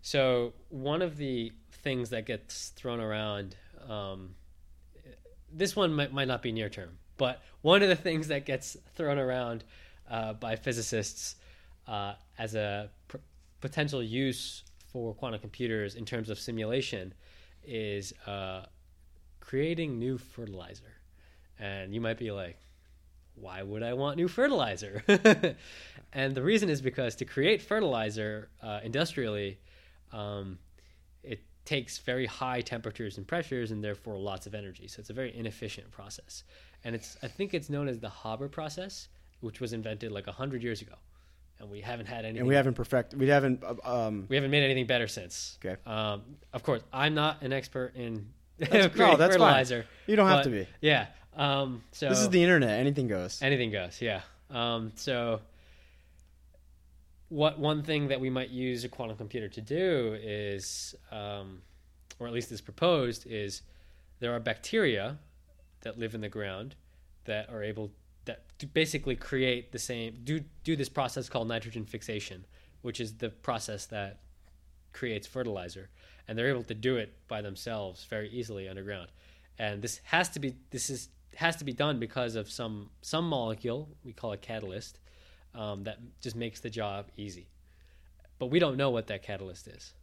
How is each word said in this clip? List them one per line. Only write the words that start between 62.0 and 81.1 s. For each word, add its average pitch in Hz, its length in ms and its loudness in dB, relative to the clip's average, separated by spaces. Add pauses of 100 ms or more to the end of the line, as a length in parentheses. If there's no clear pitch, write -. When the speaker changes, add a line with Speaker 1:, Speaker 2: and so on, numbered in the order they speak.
Speaker 1:
or 120 80 -6
at 120 80 -6
least 120 180 -2
is 107 80 -8
proposed, 143 680 2
is 104 360 -6 (580)
there 120 140 -2
are 120 60 -2
bacteria 123 800 0 (640)
that 113 180 -10
live 113 160 -4
in 110 60 -4
the 104 80 -4
ground 104 460 -6 (500)
that 107 240 -4
are 113 140 -6
able, 107 280 -4 (360)
that - 180 -10 (140)
do 147 80 -10
basically 147 500 2
create 127 560 0
the 120 60 -8
same, 113 460 -6
do, 151 160 0 (240)
do 160 120 2
this 139 140 -2
process 131 400 -2
called 113 180 0
nitrogen 113 380 -4
fixation, 104 580 -8 (380)
which 120 180 -6
is 110 160 -6
the 113 140 -4
process 110 560 -6
that 101 340 -8 (720)
creates 110 340 -6
fertilizer. 95 640 -6 (400)
And 110 100 -4
they're 123 120 4
able 120 140 -2
to 117 100 -6
do 123 220 2
it 107 180 -4 (140)
by 110 120 -4
themselves 101 640 -8
very 107 240 -6
easily 107 400 -8
underground. 95 400 -10 (500)
And 104 220 -2
this 117 240 -6
has 175 260 2
to - 100 -8
be, 135 140 -2 (160)
this 135 200 -4
is, - 180 -6 (280)